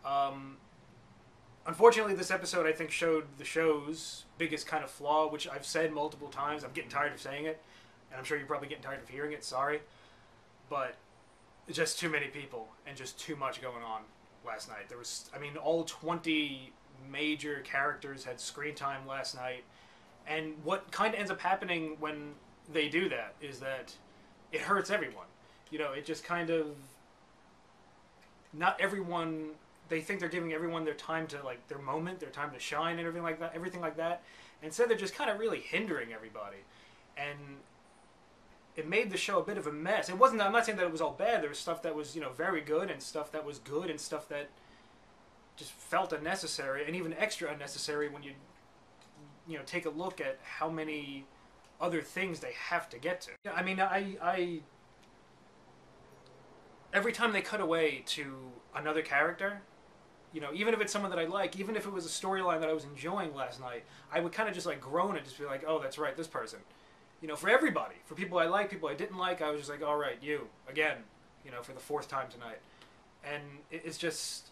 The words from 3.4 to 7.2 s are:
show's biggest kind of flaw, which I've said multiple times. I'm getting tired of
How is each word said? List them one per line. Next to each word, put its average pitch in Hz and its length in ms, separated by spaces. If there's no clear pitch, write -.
show's 156 800
biggest 156 300
kind 151 180
of 135 60
flaw, 151 400
which 151 180
I've 139 160
said 160 300
multiple 147 340
times. 143 340
I'm 127 120
getting 131 160
tired 143 240
of - 80